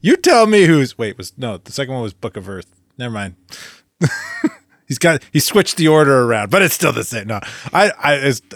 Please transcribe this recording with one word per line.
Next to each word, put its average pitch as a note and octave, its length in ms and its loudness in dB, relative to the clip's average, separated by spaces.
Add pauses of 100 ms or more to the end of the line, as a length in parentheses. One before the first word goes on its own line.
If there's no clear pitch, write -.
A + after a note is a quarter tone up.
You A3+ 160 2
tell B3 300 4
me G#3 180 6
who's, D3+ 320 2
wait, G#2+ 220 -6
was, - 180 -14
no, A2+ 220 -8
the - 120 -20
second C3 220 -8
one B2+ 100 -6
was G#2 120 -8
Book A2 240 -12
of F#2+ 100 -16
Earth. F#2 320 -16 (160)
Never B2 160 -10
mind. G2+ 220 -10 (680)
<laughs> - 880 -8
He's C3 80 -8
got, E3 260 0 (120)
he D#3 40 2
switched - 380 0
the E3 120 0
order C#3+ 360 4
around, A2 260 -2
but G3 120 2
it's F3+ 100 0
still C#3+ 220 -2
the A2+ 100 -6
same. G#2+ 220 -10
No, G#2+ 140 -8 (340)
I, F#3+ 160 4
I, D3 240 -2
it's, C3+ 260 -2 (160)